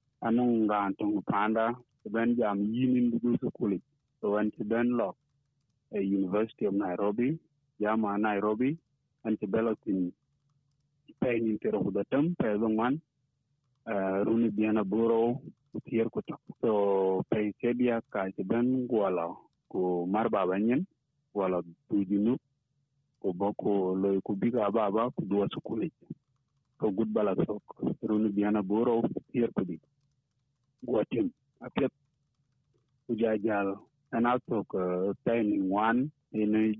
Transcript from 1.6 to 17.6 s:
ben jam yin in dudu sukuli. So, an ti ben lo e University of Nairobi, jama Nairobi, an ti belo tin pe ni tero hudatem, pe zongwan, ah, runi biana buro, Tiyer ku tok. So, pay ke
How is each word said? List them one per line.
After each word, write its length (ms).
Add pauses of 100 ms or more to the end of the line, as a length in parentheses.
ben 280
jam 220 (140)
yin 240
in 140
dudu 280
sukuli. 420 (400)
So, 160
an 140
ti 120
ben 340
lo 180 (800)
e 60
University 640
of 80
Nairobi, 680 (400)
jama 380
Nairobi, 600 (480)
an 120
ti 100
belo 280 (100)
tin 260 (1080)
pe 180
ni 200
tero 240
hudatem, 540
pe 100 (120)
zongwan, 400 (880)
ah, 380
runi 240
biana 340
buro, 580 (380)
Tiyer 320
ku 160
tok. 140 (200)
So, 720
pay 240
ke 180